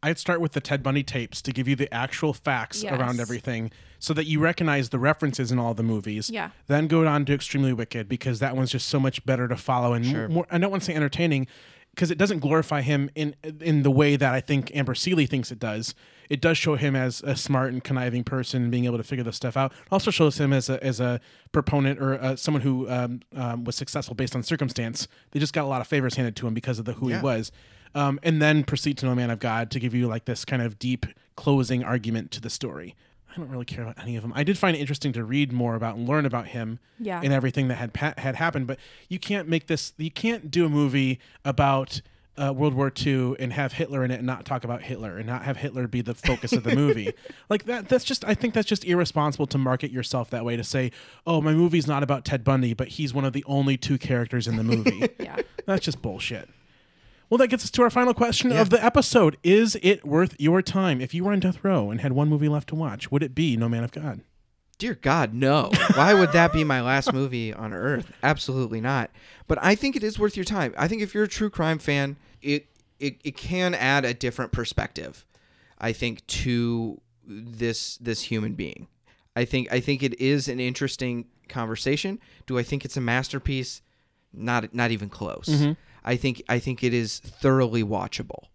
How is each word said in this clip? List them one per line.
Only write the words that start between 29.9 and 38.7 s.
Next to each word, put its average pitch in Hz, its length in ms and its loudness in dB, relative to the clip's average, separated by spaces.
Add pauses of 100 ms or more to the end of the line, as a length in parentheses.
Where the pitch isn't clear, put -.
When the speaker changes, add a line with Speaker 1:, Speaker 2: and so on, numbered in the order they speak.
Speaker 1:
you, 123 140 2
like, 113 180 -4
this 120 200 -4
kind 127 160 -2
of 110 180 -4
deep 123 260 -4 (300)
closing 127 480 2
argument 113 480 -2
to - 100 -12
the 113 80 -10
story. 87 460 -10 (360)
I - 60 -14
don't 156 120 -10
really 123 160 -8
care - 180 -10
about 113 180 -12
any 120 140 -6
of 110 60 -6
them. 117 140 -6
I 143 80 0
did 185 140 2
find 175 200 2
it - 20 -6
interesting 143 340 -2
to 117 120 -4
read 131 260 0
more 120 240 0
about 113 220 -4
and 120 100 -4
learn 147 180 2
about 117 220 -2
him 113 320 -8 (200)
Speaker 2:
Yeah. 196 220 -6
Speaker 1:
and 139 120 2
everything 131 340 2
that 127 80 0
had 113 180 -6
pa-, 147 240 -2
had 135 180 -4
happened. 156 320 -2
But 131 120 -8 (300)